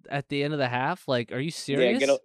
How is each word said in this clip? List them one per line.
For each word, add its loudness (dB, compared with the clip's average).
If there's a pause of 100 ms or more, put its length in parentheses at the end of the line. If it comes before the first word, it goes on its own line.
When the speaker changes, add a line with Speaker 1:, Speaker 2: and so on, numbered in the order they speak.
Speaker 1:
at -6
the -2
end -2
of -2
the 2
half, -2
like, 0
are -4
you -2
Speaker 2:
Yeah, -4
Speaker 1:
serious? 0
Speaker 2:
get 2
a-, 4